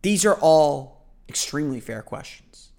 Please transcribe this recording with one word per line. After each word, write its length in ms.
These 220
are 160
all 680
extremely 500
fair 220
questions. 800